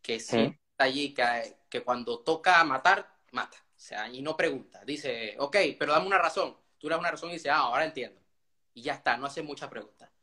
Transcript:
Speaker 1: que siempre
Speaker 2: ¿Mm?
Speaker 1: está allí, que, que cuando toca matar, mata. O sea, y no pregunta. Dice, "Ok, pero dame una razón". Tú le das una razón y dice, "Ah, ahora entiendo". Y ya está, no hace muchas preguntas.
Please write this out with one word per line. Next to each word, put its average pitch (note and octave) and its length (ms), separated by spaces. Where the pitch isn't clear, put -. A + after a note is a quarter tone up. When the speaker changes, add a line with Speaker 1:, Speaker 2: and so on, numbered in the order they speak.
Speaker 1:
que A2+ 180
siempre B2 380
Speaker 2:
¿Mm? - 140
Speaker 1:
está C3+ 120
allí, C3+ 300
que, A#2+ 420
que A#2+ 120
cuando A#2+ 380
toca E3 440
matar, F3 460
mata. A#2 260
O - 200
sea, G#2+ 300
y B2+ 120
no D#3 160
pregunta. C#3 480
Dice, A#2+ 540
"Ok, C#3+ 180
pero D3 140
dame D#3+ 140
una F#3+ 120
razón". E3 380
Tú D3 100
le E3 60
das E3 60
una E3+ 120
razón E3+ 180
y E3+ 40
dice, C#3+ 160
"Ah, D3+ 100
ahora C3 240
entiendo". C3 360
Y A#2 80
ya C#3+ 120
está, B2 220
no C3+ 100
hace D3 160
muchas D3 280
preguntas. - 400